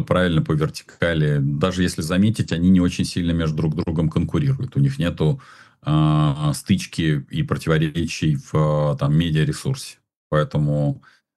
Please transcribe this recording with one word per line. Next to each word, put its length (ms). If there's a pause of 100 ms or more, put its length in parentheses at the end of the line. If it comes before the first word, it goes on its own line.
правильно 340
по 120
вертикали. 840
Даже 440
если 180
заметить, 500
они 180
не 120
очень 240
сильно 260
между 260
друг 180
другом 340
конкурируют. 680
У 40
них 180
нету, 420 (440)
а, 720
стычки 760
и 140
противоречий 920
в, 180
а, 400
там, 200
медиаресурсе. 840 (320)
Поэтому 760 (340)